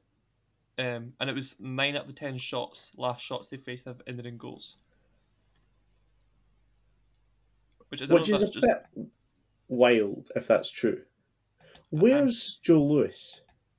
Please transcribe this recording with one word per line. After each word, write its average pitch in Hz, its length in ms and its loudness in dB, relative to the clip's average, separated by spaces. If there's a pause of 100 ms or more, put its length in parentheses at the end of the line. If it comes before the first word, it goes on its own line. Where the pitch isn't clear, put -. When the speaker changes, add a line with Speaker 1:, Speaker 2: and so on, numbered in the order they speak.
(760)
Speaker 1:
Um, 120 440 -8
and 135 100 -4
it 127 40 -4
was 127 260 -8
nine 135 340 -4
out 139 80 -6
of - 60 -18
the 135 60 -16
ten 135 220 -8
shots, - 600 -8
last 123 260 -6
shots - 260 -10
they 135 100 -14
faced 127 260 -14
have 127 240 -16
ended 123 180 -12
in 120 120 -14
goals. - 400 -16 (3000)
Which - 140 -10
I 135 40 -8
don't 147 120 4
Speaker 2:
Which 160 100 -2
Speaker 1:
know 208 80 2
if 196 60 2
Speaker 2:
is - 100 -2
Speaker 1:
that's - 40 -12
Speaker 2:
a - 40 -10
Speaker 1:
just 247 60 4 (300)
Speaker 2:
bit 233 100 -12 (640)
wild, 120 680 2
if - 140 -4
that's - 220 2
true. - 320 -2 (580)
Speaker 1:
Um, - 400 -8
Speaker 2:
Where's 254 560 4
Joe 160 260 4
Lewis? 139 600 0 (360)